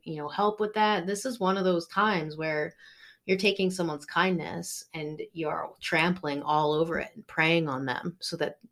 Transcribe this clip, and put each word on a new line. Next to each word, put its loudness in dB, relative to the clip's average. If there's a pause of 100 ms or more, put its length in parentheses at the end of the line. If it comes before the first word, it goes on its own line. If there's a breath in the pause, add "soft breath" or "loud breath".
you -8
know, -6
help 0
with -2
that. 2
This -4
is -4
one 4
of 0
those 2
times 0
where -2 (520 loud breath)
you're 2
taking 2
someone's -4
kindness -2 (100)
and -8 (120)
you're -4
trampling 0
all 4
over 2
it -6
and -18
preying 2
on -4
them -4
so -6
that -4 (140)